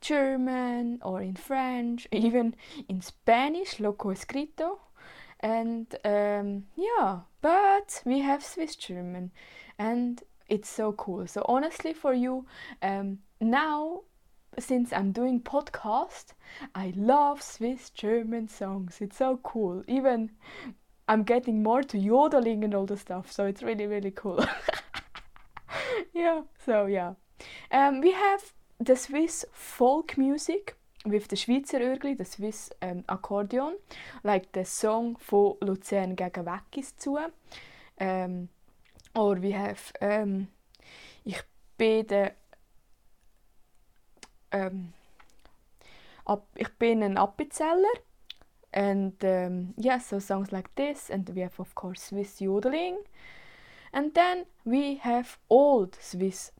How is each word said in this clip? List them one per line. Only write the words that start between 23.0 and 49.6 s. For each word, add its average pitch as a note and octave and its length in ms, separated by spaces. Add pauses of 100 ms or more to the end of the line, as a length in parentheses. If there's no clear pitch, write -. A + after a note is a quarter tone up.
so G3+ 140
it's G3 160
really, A3+ 240
really G3+ 260
cool. F#3 400
<laughs> - 1600
Yeah, E4 300 (220)
so G#3 220
yeah. F#3 260 (560)
Um, C4+ 320
we F4+ 120
have G4+ 400 (260)
the B3+ 160
Swiss D4+ 560
folk - 680
music D4 580 (300)
with G#3 220
the - 80
Schweizer C4 460
Örgli, C4+ 360
the F#3 80
Swiss, - 460 (100)
um, F3+ 260
accordion, G#3 680 (460)
like G3 300
the F#3 120
song A3+ 540
von G3+ 420
Luzern F#3+ 540
gegen F3+ 300
Weggis G3 520
zu. C#4+ 220 (840)
Um, F#3 480 (640)
or G3+ 220
we F#3 160
have, G3+ 500
um, G3+ 460 (760)
ich G3 200 (340)
bin A3 300
der, G3+ 240 (2250)
um, F#3+ 420 (1300)
Ab-, G#3 300
ich - 140 (100)
bin A3+ 240
ein G3 140
Appenzeller. D#4 840 (720)
And, G3 500
um, F3+ 540